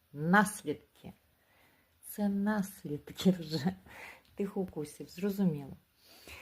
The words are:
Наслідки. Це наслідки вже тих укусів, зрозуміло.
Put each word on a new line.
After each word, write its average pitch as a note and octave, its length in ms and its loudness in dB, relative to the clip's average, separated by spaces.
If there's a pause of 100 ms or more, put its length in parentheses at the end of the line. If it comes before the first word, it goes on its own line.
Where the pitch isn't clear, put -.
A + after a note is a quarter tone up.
(140)
Наслідки. E3+ 1000 2 (960)
Це G#3 200 0
наслідки G3 1000 0
вже D#3+ 440 0 (600)
тих G3 220 -4
укусів, D#3 520 -6
зрозуміло. F3 680 0 (640)